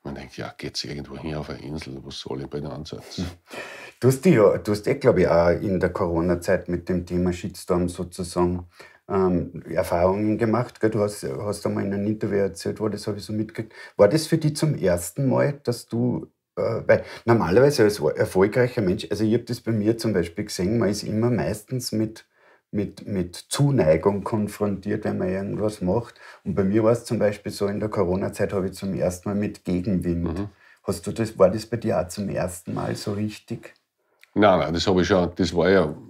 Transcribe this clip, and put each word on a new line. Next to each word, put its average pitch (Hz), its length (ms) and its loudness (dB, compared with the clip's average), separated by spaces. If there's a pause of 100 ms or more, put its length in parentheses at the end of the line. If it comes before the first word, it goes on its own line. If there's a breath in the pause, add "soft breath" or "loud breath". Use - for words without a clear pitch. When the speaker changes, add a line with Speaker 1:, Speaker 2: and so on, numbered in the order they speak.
Speaker 1:
man 71 100 -10
denkt, 64 240 -14
ja, - 180 -10
geht's - 280 -8
irgendwo 69 340 -10
hin 76 160 -8
auf 73 160 -6
eine 69 140 -10
Insel, 67 400 -10
was 69 160 -12
soll 67 220 -8
ich 67 60 -8
bei 73 120 -8
der 73 120 -8
Ansatz? - 460 -12
Speaker 2:
Hm. 87 80 -4 (760 loud breath)
Du 123 100 4
hast 135 120 2
die 185 120 8
ja, 104 260 8
du 104 120 -2
hast 101 160 -2
eh, 127 60 2
glaub 113 240 4
ich, 92 100 6
auch 85 220 6
in 90 300 0
der 87 100 2
Corona-Zeit 87 800 0
mit 85 200 -4
dem 90 180 -2
Thema 90 260 0
Shitstorm 90 560 -2
sozusagen, 90 760 -4 (420 loud breath)
ähm, 92 580 0
Erfahrungen 95 720 0
gemacht, 113 420 0
gell? 110 120 2
Du 107 80 -2
hast, 104 240 -2
hast 98 420 -6
einmal 104 200 -2
in 98 80 -4
einem 101 120 -2
Interview 107 320 -2
erzählt, 98 420 -4
wo 110 80 -2
das 101 200 -6
habe 101 100 -4
ich 101 60 -12
so 107 100 -8
mitgekriegt. 110 400 -6 (240 loud breath)
War 101 100 8
das 151 200 2
für 160 100 2
dich 151 180 0
zum 147 200 0
ersten 95 520 -2
Mal, 127 360 0
dass - 240 -4
du, 120 400 -2 (280)
äh, 104 300 -2
weil 110 180 6 (220 loud breath)
normalerweise 117 580 6
als 104 160 4
er-, 73 160 2
erfolgreicher 110 680 2
Mensch, 95 260 0
also 104 140 -2
ich 107 100 2
hab 117 140 0
das 120 120 -6
bei - 120 -4
mir 110 260 2
zum 110 160 -2
Beispiel 92 320 -2
gesehen, 101 320 -2
man 101 120 2
ist 98 120 -2
immer 113 300 0
meistens 107 600 -4
mit, 110 340 -4 (460 soft breath)
mit, 101 360 -6
mit 90 280 -4
Zuneigung 131 920 2
konfrontiert, 104 800 -4
wenn 104 120 -2
man 95 120 -2
irgendwas 101 500 -4
macht. 98 360 -2 (280 loud breath)
Und 92 120 -4
bei 98 100 2
mir 107 180 4
war 110 80 6
es 120 140 0
zum 110 140 -2
Beispiel 101 320 -2
so, 101 160 -2
in 101 120 -4
der 104 80 -2
Corona-Zeit 101 640 -2
habe 95 160 -2
ich 92 60 -6
zum 98 200 -6
ersten 90 360 -4
Mal 98 60 -4
mit 104 280 -4
Gegenwind. 87 720 -2
Speaker 1:
Mhm. 98 120 -6 (340 soft breath)
Speaker 2:
Hast - 240 -4
du 104 60 -6
das, 110 260 -4
war 92 100 8
das 107 160 -2
bei 117 120 -4
dir 104 240 0
auch 90 80 -4
zum 98 180 -6
ersten 90 460 -6
Mal - 240 -4
so 104 160 -6
richtig? 107 600 -8 (580)
Speaker 1:
Nein, 95 260 6
nein, 76 140 0
das 82 140 -2
habe 92 160 4
ich 82 40 2
schon, 90 300 4
das 87 180 -2
war 87 140 4
ja 90 260 4 (140)